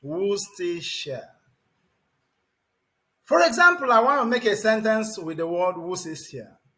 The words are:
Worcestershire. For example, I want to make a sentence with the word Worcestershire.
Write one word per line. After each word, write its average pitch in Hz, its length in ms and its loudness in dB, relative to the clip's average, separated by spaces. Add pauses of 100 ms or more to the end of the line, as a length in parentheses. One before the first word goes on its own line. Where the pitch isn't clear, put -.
Worcestershire. 170 1300 -6 (2000)
For 330 180 2
example, 339 500 4
I 226 80 8
want 277 220 4
to 233 40 0
make - 180 -2
a 208 120 2
sentence 220 600 0
with 165 180 -8
the 165 100 -4
word 175 300 -2
Worcestershire. 160 840 -10 (200)